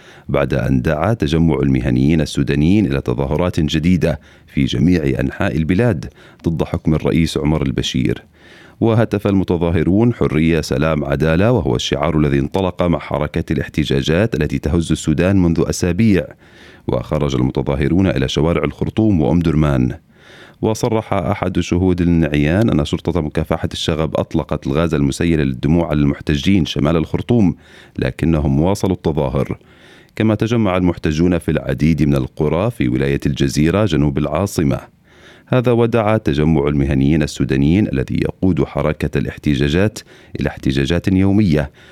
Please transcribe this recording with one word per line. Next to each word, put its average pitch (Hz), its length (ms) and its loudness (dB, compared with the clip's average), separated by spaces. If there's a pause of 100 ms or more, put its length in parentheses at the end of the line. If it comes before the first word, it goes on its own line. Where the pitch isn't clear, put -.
(280)
بعد 69 260 0
أن 64 280 0
دعا 78 320 0
تجمع 80 480 2
المهنيين 67 580 2
السودانيين 73 640 2
إلى 67 140 -2
تظاهرات 71 600 -2
جديدة 78 600 0 (260)
في - 180 -2
جميع 69 560 0
أنحاء 67 360 -4
البلاد 90 560 -2 (360)
ضد 82 140 -2
حكم - 320 -2
الرئيس 73 440 0
عمر 73 240 0
البشير. 64 600 -2 (580)
وهتف 110 460 0
المتظاهرون: 92 880 2
"حرية، 78 460 0
سلام، 73 440 -2
عدالة"، 80 480 2
وهو 71 240 0
الشعار 76 420 -2
الذي 71 200 2
انطلق 90 440 -2
مع 85 160 0
حركة 76 540 -4
الاحتجاجات 76 840 -2
التي 69 240 -2
تهز 80 340 -2
السودان 82 500 0
منذ 82 260 2
أسابيع. 90 560 0 (640)
وخرج 69 460 -2
المتظاهرون 69 720 0
إلى 67 220 0
شوارع 78 360 0
الخرطوم 98 560 0
وأم 73 180 2
درمان. 73 560 0 (680)
وصرح 110 500 -2
أحد 92 480 -2
شهود 87 400 2
العيان 82 720 2
أن 76 140 0
شرطة 82 360 -4
مكافحة 80 520 -4
الشغب 78 440 -4
أطلقت 73 500 -4
الغاز 78 280 0
المسيل 78 460 0
للدموع 71 500 0
على 76 100 0
المحتجين 76 640 0
شمال 71 320 0
الخرطوم، 85 600 0 (420)
لكنهم 73 600 0
واصلوا 95 340 0
التظاهر. 69 640 -2 (580)
كما 107 180 2
تجمع 107 420 0
المحتجون 87 600 2
في 80 120 -6
العديد 71 520 0
من 71 120 2
القرى 76 560 -2
في 67 180 -2
ولاية 67 380 -2
الجزيرة 76 580 0
جنوب 73 340 0
العاصمة. 73 600 -2 (680)
هذا 127 260 0
ودعا 113 440 2
تجمع 76 520 2
المهنيين 71 540 2
السودانيين 71 640 0
الذي 65 340 -4
يقود 80 420 0
حركة 73 540 -2
الاحتجاجات 73 800 -2 (420)
إلى 65 80 -2
احتجاجات 69 600 -2
يومية، 95 640 2 (220)